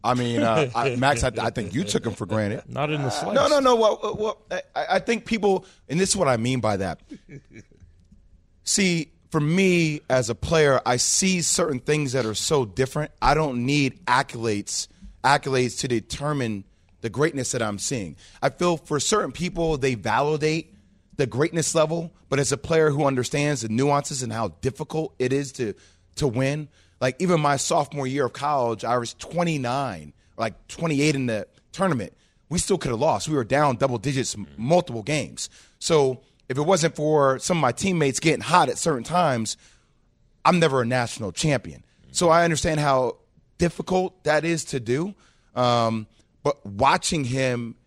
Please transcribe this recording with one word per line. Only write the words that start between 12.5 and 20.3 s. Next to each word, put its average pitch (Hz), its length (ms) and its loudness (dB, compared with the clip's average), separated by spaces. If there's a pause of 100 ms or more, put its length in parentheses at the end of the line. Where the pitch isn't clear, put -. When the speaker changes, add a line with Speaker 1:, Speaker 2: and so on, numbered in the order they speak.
Speaker 1:
different. 127 460 -4 (100)
I 131 120 4
don't 135 320 0
need 139 400 0
accolades, 117 840 -2 (360)
accolades 131 560 2
to 139 80 -4
determine 120 800 -4 (340)
the 113 100 -6
greatness 139 440 -2
that 120 80 -2
I'm 104 180 -4
seeing. 98 380 -6 (240)
I 139 80 2
feel 175 260 0
for 151 240 -4
certain 185 320 -2
people, 165 460 -2
they 131 180 0
validate 147 800 -2 (400)